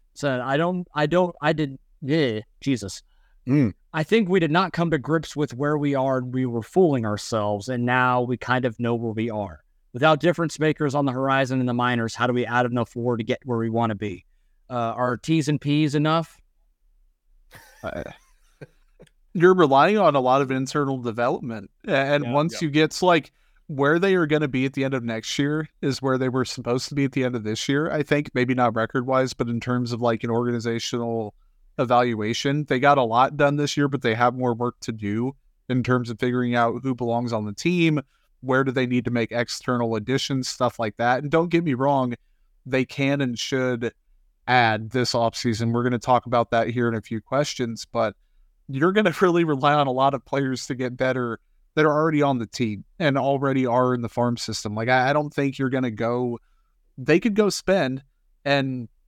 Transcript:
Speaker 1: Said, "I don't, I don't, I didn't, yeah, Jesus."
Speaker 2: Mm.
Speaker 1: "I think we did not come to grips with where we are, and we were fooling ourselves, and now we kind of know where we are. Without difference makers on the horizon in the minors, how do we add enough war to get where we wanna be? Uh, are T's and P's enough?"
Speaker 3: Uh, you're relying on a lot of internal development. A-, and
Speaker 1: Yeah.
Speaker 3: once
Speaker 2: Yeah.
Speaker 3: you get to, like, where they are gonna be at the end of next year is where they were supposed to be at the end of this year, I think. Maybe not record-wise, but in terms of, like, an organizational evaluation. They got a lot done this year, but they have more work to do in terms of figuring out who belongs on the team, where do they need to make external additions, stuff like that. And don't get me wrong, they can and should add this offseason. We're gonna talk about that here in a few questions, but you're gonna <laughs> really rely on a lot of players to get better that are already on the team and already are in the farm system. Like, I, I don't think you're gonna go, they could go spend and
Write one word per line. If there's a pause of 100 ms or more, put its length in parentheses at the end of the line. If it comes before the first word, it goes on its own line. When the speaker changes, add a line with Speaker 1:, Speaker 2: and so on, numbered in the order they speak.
(160)
Speaker 1:
Said,
"I
don't,
I
don't,
I
didn't, (220)
yeah, (180)
Jesus." (460)
Speaker 2:
Mm. (200)
Speaker 1:
"I
think
we
did
not
come
to
grips
with
where
we
are,
and
we
were
fooling
ourselves,
and
now
we
kind
of
know
where
we
are. (300)
Without
difference
makers
on
the
horizon
in
the
minors,
how
do
we
add
enough
war
to
get
where
we
wanna
be? (440)
Uh,
are
T's
and
P's
enough?" (1400)
Speaker 3:
Uh, (1300)
you're
relying
on
a
lot
of
internal
development. (160)
A-,
and
Speaker 1:
Yeah.
Speaker 3:
once
Speaker 2:
Yeah.
Speaker 3:
you
get
to,
like, (360)
where
they
are
gonna
be
at
the
end
of
next
year (100)
is
where
they
were
supposed
to
be
at
the
end
of
this
year,
I
think.
Maybe
not
record-wise,
but
in
terms
of,
like,
an
organizational (420)
evaluation.
They
got
a
lot
done
this
year,
but
they
have
more
work
to
do (340)
in
terms
of
figuring
out
who
belongs
on
the
team, (380)
where
do
they
need
to
make
external
additions,
stuff
like
that.
And
don't
get
me
wrong, (500)
they
can
and
should (540)
add
this
offseason.
We're
gonna
talk
about
that
here
in
a
few
questions,
but (540)
you're
gonna
<laughs>
really
rely
on
a
lot
of
players
to
get
better (360)
that
are
already
on
the
team (160)
and
already
are
in
the
farm
system.
Like,
I,
I
don't
think
you're
gonna
go, (600)
they
could
go
spend (400)
and (180)